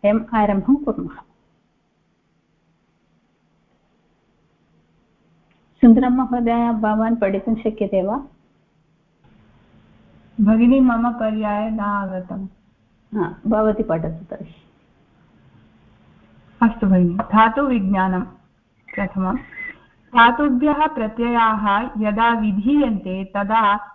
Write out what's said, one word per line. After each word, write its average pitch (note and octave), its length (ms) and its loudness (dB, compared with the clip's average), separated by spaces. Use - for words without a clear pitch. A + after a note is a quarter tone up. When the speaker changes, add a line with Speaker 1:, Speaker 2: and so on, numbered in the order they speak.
Speaker 1:
वयम् A3 300 0
आरम्भं G#3 400 2
कुर्मः। A3 400 -6
सुन्दरं B3 280 6
महोदय, A#3+ 640 -2
भवान् A3 440 -2
पठितुं G3+ 400 -2
शक्यते G3+ 480 -4
वा? A3+ 220 -4
Speaker 2:
भगिनी, A#3 380 6
मम A#3+ 320 4
पर्याय G#3+ 600 -4
न A3 80 -6
आगतम्। F#3+ 680 -6
Speaker 1:
हा, F#3+ 200 -4
भवती G#3+ 360 0
पठतु E3 420 -6
तर्हि। - 300 -16
Speaker 2:
अस्तु G#3+ 260 0
भगिनि, F3+ 260 4
धातुविज्ञानं G#3 1080 0
प्रथमं। F#3+ 400 -4
धातुभ्यः C#4+ 720 2
प्रत्ययाः A3 1080 -2
यदा G#3+ 360 0
विधीयन्ते G#3+ 920 -2
तदा G3+ 520 0